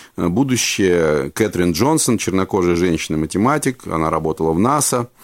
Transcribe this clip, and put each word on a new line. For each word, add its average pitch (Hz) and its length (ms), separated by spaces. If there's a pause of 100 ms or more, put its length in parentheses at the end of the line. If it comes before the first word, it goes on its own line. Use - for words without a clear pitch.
(160)
э, 87 100
будущая 87 1040
Кэтрин 90 420
Джонсон, 123 460
чернокожая 92 560
женщина-математик, 90 1120
она 80 240
работала 80 420
в 82 60
наса. 127 500 (160)